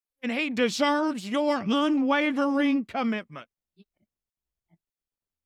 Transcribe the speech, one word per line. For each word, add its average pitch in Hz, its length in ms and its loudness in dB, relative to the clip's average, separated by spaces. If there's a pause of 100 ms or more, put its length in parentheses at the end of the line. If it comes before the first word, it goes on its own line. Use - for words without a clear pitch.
(220)
then 240 160 -4
he 302 120 -2
deserves 262 800 0
your 285 360 0
unwavering 277 1200 2
commitment. 208 600 -6 (2000)